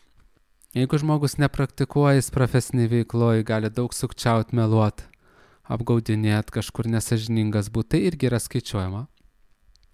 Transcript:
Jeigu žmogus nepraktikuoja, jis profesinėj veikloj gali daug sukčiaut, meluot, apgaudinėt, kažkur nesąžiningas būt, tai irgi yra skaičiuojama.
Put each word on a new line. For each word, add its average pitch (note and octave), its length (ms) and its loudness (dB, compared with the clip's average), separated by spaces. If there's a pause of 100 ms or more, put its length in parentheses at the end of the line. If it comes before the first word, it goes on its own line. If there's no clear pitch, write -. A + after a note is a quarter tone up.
(760)
Jeigu E3 240 2
žmogus D3+ 400 0
nepraktikuoja, C#3 760 2
jis - 140 -2
profesinėj B2 600 0
veikloj A#2 560 2
gali A2 240 -2
daug A#2+ 240 -4
sukčiaut, A#2 560 -2
meluot, A2 480 2 (640)
apgaudinėt, A2 880 0
kažkur A2+ 400 -4
nesąžiningas A2 800 -2
būt, A2+ 220 -2
tai E3 100 2
irgi D#3+ 240 0
yra A#2+ 120 0
skaičiuojama. G2+ 680 -6 (880)